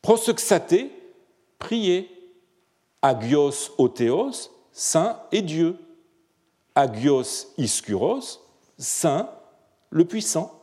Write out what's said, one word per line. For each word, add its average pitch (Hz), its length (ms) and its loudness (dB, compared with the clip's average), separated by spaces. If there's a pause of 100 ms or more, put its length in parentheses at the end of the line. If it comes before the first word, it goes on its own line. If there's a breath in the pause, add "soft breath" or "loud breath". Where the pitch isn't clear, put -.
Prosexate, 214 720 2 (800)
priez. 190 540 -2 (880)
Agios 139 760 0
o 127 120 6 (840)
saint - 480 -2 (100)
et 214 100 0
Dieu. 165 360 0 (960)
Agios 127 840 0
iskuros, 131 840 -2 (360)
saint 160 520 -2 (600)
le 170 140 2
puissant. 190 480 -4 (120)